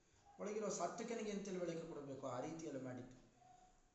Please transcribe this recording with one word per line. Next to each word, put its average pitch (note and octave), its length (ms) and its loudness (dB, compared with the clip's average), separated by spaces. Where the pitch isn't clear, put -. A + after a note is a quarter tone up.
ಒಳಗಿರೋ G#3 440 0
ಸಾತ್ವಿಕನಿಗೆ A3 600 2
ಏನು F#3+ 140 2
ತಿಳುವಳಿಕೆ E3+ 420 2
ಕೊಡಬೇಕು C#3 400 -4
ಆ B2 140 2
ರೀತಿಯಲ್ಲಿ D#3 400 0
ಮಾಡಿದ್ದು. B2+ 340 -4